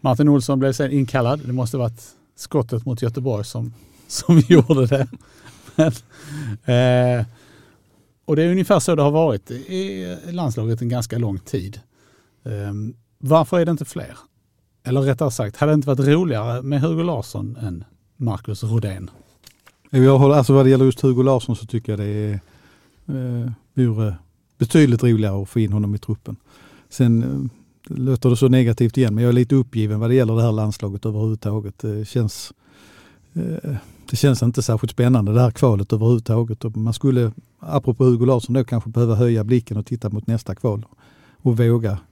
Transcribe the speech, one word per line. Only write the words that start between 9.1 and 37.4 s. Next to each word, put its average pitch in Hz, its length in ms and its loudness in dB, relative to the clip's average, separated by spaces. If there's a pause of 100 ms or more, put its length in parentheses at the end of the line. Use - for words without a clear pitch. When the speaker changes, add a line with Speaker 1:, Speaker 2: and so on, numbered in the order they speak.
Speaker 1:
varit 147 400 0
i 185 680 -8 (140)
landslaget 120 520 -4
en 120 60 -4
ganska 117 300 -4
lång 101 200 -4
tid. 98 420 -10 (640)
Ehm, 104 500 -8 (240)
varför 160 420 2
är 170 40 2
det 165 60 -2
inte 156 140 -4
fler? - 340 -14 (680)
Eller 127 160 0
rättare 135 300 0
sagt, 107 260 -6
hade 147 160 0
det - 20 4
inte 143 140 0
varit 135 200 0
roligare 127 540 0
med 135 180 -2
Hugo 160 220 -2
Larsson 117 540 -6
än 95 280 -10 (320)
Marcus 113 460 -6
Rodén? 107 480 -4 (800)
Speaker 2:
Jag 135 280 6
håller, 139 160 6
alltså 139 180 4
vad 135 140 6
det 131 40 6
gäller 131 140 6
just 131 160 2
Hugo 131 220 2
Larsson 127 340 0
så 110 100 -16
tycker 113 260 -6
jag 101 60 -4
det 104 80 -6
är, 104 340 -4 (680)
eh, 123 460 -6 (220)
vore 110 420 0 (420)
betydligt 127 440 4
roligare 107 400 2
att 98 60 -10
få 117 120 -2
in 104 120 0
honom 104 220 -2
i 107 40 -6
truppen. - 380 -10 (540)
Sen, 117 320 2
eh, 135 760 -8
låter 127 340 0
det 120 60 4
så 131 120 4
negativt 120 480 2
igen, 120 180 2
men 113 100 0
jag 120 40 4
är 120 60 4
lite 123 200 2
uppgiven 110 460 -2
vad 117 100 -2
det 127 40 2
gäller 113 220 2
det 117 60 2
här 117 100 2
landslaget 107 540 -4
överhuvudtaget. 107 720 -4
Det 107 300 -8
känns, - 440 -4 (800)
eh, 160 420 -6 (360)
det 131 60 -4
känns 135 260 2
inte 120 200 0
särskilt 113 300 -2
spännande 120 400 2
det 113 80 4
här 123 100 4
kvalet 107 420 0
överhuvudtaget. 113 720 0
Och 110 120 -6
man 110 180 -2
skulle, 123 380 0 (260)